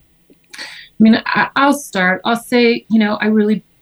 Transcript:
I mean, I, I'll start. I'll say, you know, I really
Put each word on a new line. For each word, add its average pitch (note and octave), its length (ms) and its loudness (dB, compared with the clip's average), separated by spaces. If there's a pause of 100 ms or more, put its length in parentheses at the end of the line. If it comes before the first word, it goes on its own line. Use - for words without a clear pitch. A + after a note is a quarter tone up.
(560)
I - 460 -8
mean, A3 240 6
I, - 300 -2
I'll C#4+ 160 2
start. F#3 520 -4
I'll A#3 120 -2
say, A#3+ 520 0
you A3 120 2
know, G#3 160 0
I - 100 -6
really G#3+ 380 0 (180)